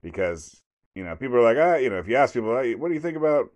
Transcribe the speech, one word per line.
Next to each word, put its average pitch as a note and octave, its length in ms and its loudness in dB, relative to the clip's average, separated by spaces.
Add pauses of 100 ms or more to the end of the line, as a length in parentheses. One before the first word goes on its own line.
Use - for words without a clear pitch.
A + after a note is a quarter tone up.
Because, E2+ 600 -6 (320)
you F#2+ 100 -10
know, E2+ 100 -10
people B2 220 -4
are A#2+ 60 6
like, A#2 160 4
"Ah," E3+ 160 4
you C3 160 0
know, F#2+ 80 -4
if F2+ 100 -8
you A#2 80 0
ask C3+ 160 4
people, A2+ 260 -2
"Hey, A#2+ 160 -2
what C#3 140 -6
do F3 60 -2
you D#3 60 -6
think D#3+ 180 -6
about D3+ 380 0